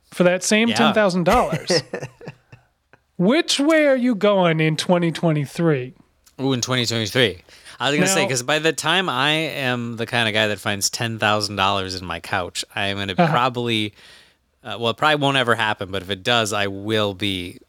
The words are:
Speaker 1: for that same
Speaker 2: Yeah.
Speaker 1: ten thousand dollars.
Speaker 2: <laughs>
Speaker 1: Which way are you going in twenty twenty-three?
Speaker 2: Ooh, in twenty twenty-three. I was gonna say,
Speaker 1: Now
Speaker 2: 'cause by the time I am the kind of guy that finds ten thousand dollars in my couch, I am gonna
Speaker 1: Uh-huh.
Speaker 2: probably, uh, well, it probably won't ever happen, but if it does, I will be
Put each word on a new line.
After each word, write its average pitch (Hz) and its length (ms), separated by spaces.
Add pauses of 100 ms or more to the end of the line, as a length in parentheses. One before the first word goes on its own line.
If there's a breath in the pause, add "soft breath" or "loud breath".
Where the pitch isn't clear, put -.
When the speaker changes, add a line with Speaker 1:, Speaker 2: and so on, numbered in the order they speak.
(120)
Speaker 1:
for - 120
that 180 200
same 220 240
Speaker 2:
Yeah. 220 80
Speaker 1:
ten 233 160
thousand 185 320
dollars. 180 640
Speaker 2:
<laughs> - 1300
Speaker 1:
Which 277 420
way 302 280
are 269 100
you 247 180
going 185 460
in 160 160
twenty 175 340
twenty-three? 151 840 (460)
Speaker 2:
Ooh, 135 120
in 127 80
twenty 127 240
twenty-three. 110 580 (380 loud breath)
I 123 100
was 147 80
gonna 185 100
say, 190 140
Speaker 1:
Now 123 60
Speaker 2:
'cause 123 140
by 147 160
the 156 140
time 170 360
I 135 220
am 127 680
the 113 100
kind 117 220
of 104 60
guy 107 140
that 104 100
finds 101 320
ten 113 280
thousand 104 380
dollars 95 380
in 92 120
my 85 140
couch, 90 440 (100)
I 104 140
am 98 100
gonna 98 180
Speaker 1:
Uh-huh. 170 160
Speaker 2:
probably, 120 600 (680 loud breath)
uh, 104 160
well, 117 120
it 113 80
probably 151 180
won't 139 220
ever 117 160
happen, 107 360
but 95 120
if 90 80
it 95 120
does, 113 300
I 104 140
will 101 480
be 92 440 (100)